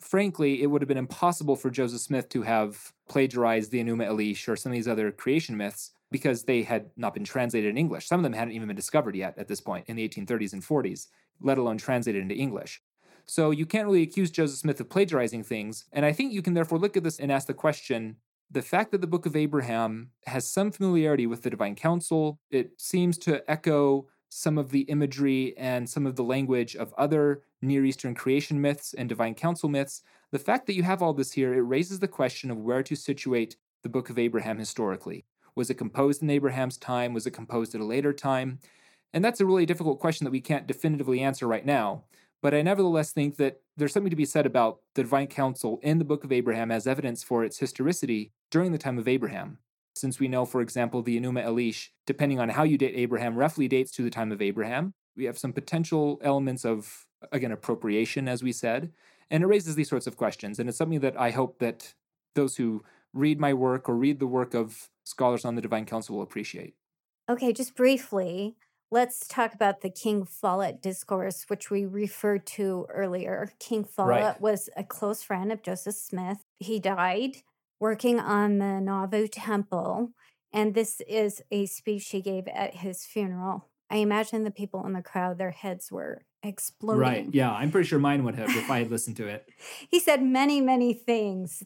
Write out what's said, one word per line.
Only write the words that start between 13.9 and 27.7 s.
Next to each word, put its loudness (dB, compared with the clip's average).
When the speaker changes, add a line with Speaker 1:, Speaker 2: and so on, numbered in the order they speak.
Speaker 1:
accuse 0
Joseph 0
Smith 0
of -10
plagiarizing 2
things, -6
and 2
I 6
think -2
you -2
can 2
therefore 2
look 0
at 2
this -4
and -2
ask 2
the -4
question, -2
the 0
fact 2
that 0
the 0
Book 0
of -2
Abraham 0
has -4
some 2
familiarity 4
with -4
the -2
divine -2
council, 0
it 0
seems 2
to 0
echo 4
some 0
of -2
the 4
imagery 0
and -2
some -2
of -2
the 0
language 0
of -8
other 2
Near 4